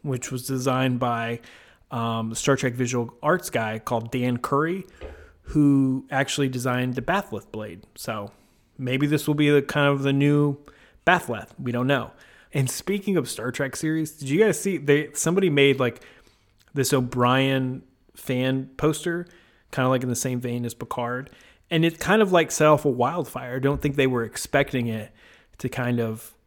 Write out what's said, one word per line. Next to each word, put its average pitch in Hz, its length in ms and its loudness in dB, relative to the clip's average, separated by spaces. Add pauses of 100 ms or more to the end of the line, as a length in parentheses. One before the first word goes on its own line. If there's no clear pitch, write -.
which 131 300 -6
was 123 140 -8
designed 131 540 0
by, 117 400 -2 (520)
um, 113 380 -4
the 110 60 -8
Star 139 200 2
Trek 123 180 -2
visual 120 480 -2
arts 170 300 0
guy 110 280 -2
called 117 320 -4
Dan 123 260 0
Curry, 160 480 -2 (600)
who 139 680 4
actually 135 380 0
designed 127 440 -2
the 123 80 -4
Batholith 170 500 -4
blade. 104 300 -12 (140)
So 104 360 -10 (460)
maybe 131 300 0
this 147 200 0
will 147 80 2
be 147 140 4
the 143 140 6
kind 143 240 0
of 139 160 0
the 139 100 2
new 147 440 4 (480)
Batholith. 139 440 0 (100)
We 127 120 -4
don't 120 160 0
know. 139 240 0 (420)
And 131 160 0
speaking 202 480 -2
of 139 100 -2
Star 123 240 -6
Trek 135 240 -6
series, 160 360 -2
did 135 180 -10
you 156 100 2
guys 214 200 4
see 190 180 -2
they, 147 360 2
somebody 180 360 2
made, 139 300 6
like, 123 240 -2 (720)
this 131 200 0
O'Brien 127 880 2 (340)
fan 131 640 -2
poster, 170 500 -2 (440)
kinda, 131 180 0
like, 131 140 2
in 127 60 -2
the 120 60 0
same 127 240 -4
vein 120 240 -6
as 117 100 -6
Picard, 123 580 -8 (380)
and 165 140 4
it 165 160 0
kind 214 220 4
of, 196 100 4
like, 170 200 4
set 151 160 4
off 151 180 6
a 143 40 4
wildfire. 127 680 -2
I - 20 -2
don't 139 220 0
think 143 140 -2
they 135 120 4
were 123 160 0
expecting 127 640 -2
it 110 240 -6 (460)
to 127 120 -6
kind 123 300 -2
of 113 340 -6 (140)